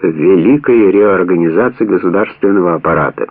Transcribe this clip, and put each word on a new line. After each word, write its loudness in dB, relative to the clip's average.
в -2
великой 2
реорганизации 0
государственного -2
аппарата. -4